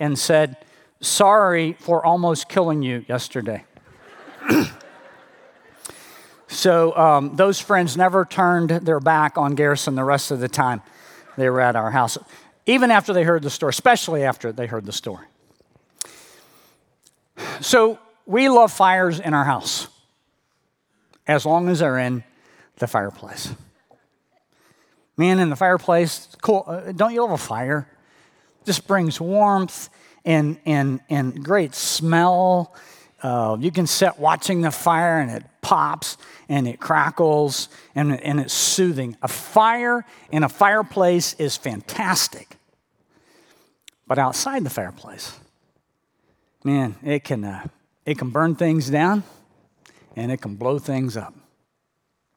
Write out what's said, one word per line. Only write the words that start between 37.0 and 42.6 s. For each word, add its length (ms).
and, 260
and 200
it's 120
soothing. 680
A 80
fire 760
in 140
a 60
fireplace 880
is 200
fantastic. 1040